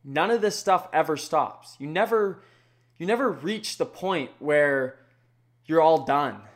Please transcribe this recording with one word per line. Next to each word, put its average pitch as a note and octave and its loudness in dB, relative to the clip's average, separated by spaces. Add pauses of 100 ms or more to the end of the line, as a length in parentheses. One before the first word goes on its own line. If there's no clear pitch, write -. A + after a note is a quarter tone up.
None D3+ -2
of A#3 0
this G3+ -2
stuff F#3 0
ever D#3 2
stops. - -4
You C#3 -10
never, G3+ -2 (560)
you E3+ -8
never A#3+ 0
reach F#3 -6
the E3 -2
point F3+ -4
where C#3+ 2 (680)
you're D#3+ 4
all D#3+ 6
done. C#3 -2 (160)